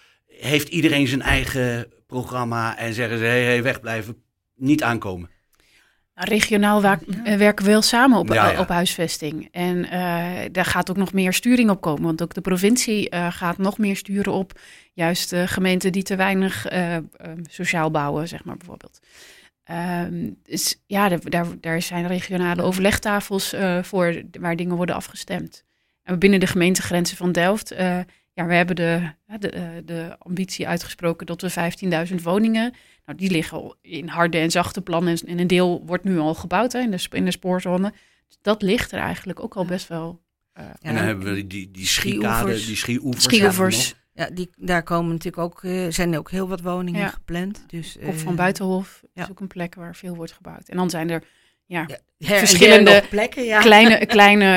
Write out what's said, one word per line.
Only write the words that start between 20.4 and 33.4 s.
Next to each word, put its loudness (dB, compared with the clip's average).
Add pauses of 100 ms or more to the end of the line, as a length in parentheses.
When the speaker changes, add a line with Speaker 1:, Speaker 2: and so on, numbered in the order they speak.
Speaker 2:
dus -6
ja, 0
daar, -2
daar, 0 (160)
daar -4
zijn -6
regionale -2
overlegtafels, -2
eh, -2
voor, -2 (180)
waar -4
dingen -4
worden -2
afgestemd. -10 (400)
En -4
binnen 6
de 2
gemeentegrenzen 0
van 0
Delft, 0
eh, -2 (340)
ja, -6
we -2
hebben 2
de, -2 (160)
hè, -18
de, -6
eh, -8 (220)
de -10
ambitie -8
uitgesproken -6
dat -10
we -4
vijftienduizend -4
woningen, 0 (320)
nou, -14
die -2
liggen -2